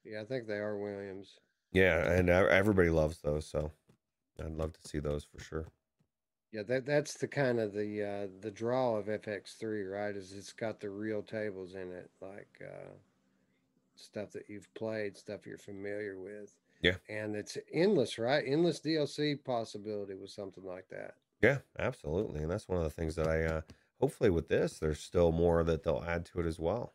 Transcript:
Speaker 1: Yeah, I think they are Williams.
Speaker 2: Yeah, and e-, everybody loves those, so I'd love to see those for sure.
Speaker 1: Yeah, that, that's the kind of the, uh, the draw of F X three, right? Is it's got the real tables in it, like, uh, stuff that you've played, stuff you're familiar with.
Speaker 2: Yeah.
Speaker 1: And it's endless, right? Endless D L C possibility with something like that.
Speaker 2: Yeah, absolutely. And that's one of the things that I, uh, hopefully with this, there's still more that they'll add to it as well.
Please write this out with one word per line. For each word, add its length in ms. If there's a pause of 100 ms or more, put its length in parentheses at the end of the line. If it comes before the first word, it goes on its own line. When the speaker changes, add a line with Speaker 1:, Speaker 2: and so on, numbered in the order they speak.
Speaker 1:
Yeah, 140
I 40
think 220
they 80
are 220
Williams. 600 (340)
Speaker 2:
Yeah, 380
and 180
e-, 20
everybody 580
loves 300
those, 260
so 260 (680)
I'd 160
love 180
to 140
see 120
those 260
for 180
sure. 240 (880)
Speaker 1:
Yeah, 100
that, 220
that's 300
the 120
kind 320
of 140
the, 300
uh, 240 (120)
the 120
draw 440
of 140
F 180
X 280
three, 280
right? 320
Is 160
it's 220
got 260
the 100
real 320
tables 540
in 160
it, 180 (120)
like, 420
uh, 300 (1000)
stuff 360
that 160
you've 260
played, 440
stuff 280
you're 120
familiar 600
with. 380 (260)
Speaker 2:
Yeah. 140 (140)
Speaker 1:
And 260
it's 220 (160)
endless, 440
right? 300
Endless 320
D 160
L 120
C 280
possibility 800
with 160
something 340
like 260
that. 260 (260)
Speaker 2:
Yeah, 160 (200)
absolutely. 640
And 80
that's 200
one 80
of 80
the 40
things 260
that 120
I, 160
uh, 180 (380)
hopefully 300
with 180
this, 320
there's 200
still 320
more 340
that 180
they'll 240
add 200
to 120
it 60
as 140
well. 360